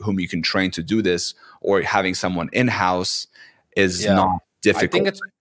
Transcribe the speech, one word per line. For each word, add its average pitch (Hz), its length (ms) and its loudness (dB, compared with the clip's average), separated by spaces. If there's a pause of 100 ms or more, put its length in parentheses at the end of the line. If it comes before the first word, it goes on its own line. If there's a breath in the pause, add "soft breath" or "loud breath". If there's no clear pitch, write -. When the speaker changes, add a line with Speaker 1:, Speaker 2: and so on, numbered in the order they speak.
Speaker 1:
whom 101 160 -2
you 90 80 -4
can 85 160 -6
train 95 280 -2
to 82 120 -6
do 107 180 0
this, 90 320 -2 (260 loud breath)
or 98 220 0
having 95 320 0
someone 90 400 -4
in-house 98 720 0 (500 loud breath)
is 92 300 2
Speaker 2:
Yeah. 101 80 4
Speaker 1:
not 95 280 4 (200)
difficult. 95 280 4
Speaker 2:
I - 40 -2
think 202 140 2
it's, 196 140 -6 (200)